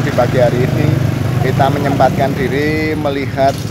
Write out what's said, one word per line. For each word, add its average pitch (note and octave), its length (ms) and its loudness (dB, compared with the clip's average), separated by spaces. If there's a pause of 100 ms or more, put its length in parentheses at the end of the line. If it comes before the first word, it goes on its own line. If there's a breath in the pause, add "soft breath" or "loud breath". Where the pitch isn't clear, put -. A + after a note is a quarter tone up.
di C3+ 80 -2
pagi B2 240 0
hari A#2+ 240 2
ini, - 320 0 (480)
kita C3+ 320 2
menyempatkan C#3 640 0
diri D3+ 560 -2
melihat, C#3 640 -2 (140)